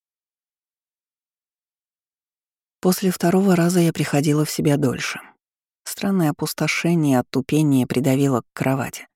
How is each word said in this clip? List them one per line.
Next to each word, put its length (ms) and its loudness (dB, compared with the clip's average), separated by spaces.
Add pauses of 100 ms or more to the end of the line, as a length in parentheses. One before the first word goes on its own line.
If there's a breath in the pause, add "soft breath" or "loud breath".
(2750)
После 300 0
второго 460 2
раза 240 2
я 120 2
приходила 520 0
в 60 -6
себя 260 0
дольше. 420 -4 (640)
Странное 480 -2
опустошение 840 0
и 60 4
оттупение 680 0
придавило 540 0
к 100 -20
кровати. 640 -4